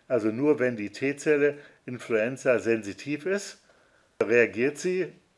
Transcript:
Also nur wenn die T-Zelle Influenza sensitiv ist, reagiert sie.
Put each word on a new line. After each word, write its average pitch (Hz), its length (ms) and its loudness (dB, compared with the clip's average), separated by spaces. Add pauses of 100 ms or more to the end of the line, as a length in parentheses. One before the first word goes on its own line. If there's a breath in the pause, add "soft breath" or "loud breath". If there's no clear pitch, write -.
Also 110 200 2
nur 143 320 2
wenn 123 180 0
die 101 140 -8
T-Zelle 143 640 0 (300 loud breath)
Influenza 120 720 0
sensitiv 113 640 -2
ist, 196 340 -4 (600 soft breath)
reagiert 117 560 2
sie. 180 340 -4 (260)